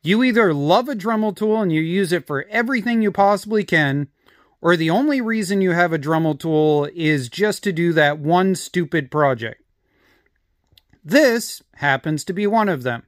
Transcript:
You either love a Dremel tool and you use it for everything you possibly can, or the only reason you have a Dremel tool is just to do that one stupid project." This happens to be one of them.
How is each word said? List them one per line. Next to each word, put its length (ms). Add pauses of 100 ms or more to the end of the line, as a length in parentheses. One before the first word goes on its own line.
You 220
either 300
love 340
a 80
Dremel 400
tool 240
and 100
you 120
use 280
it 160
for 220
everything 520
you 120
possibly 520
can, 440 (520)
or 140
the 160
only 300
reason 400
you 120
have 200
a 60
Dremel 420
tool 540
is 340
just 360
to 80
do 200
that 260
one 380
stupid 560
project." 500 (1400)
This 580 (140)
happens 480
to 80
be 160
one 220
of 120
them. 260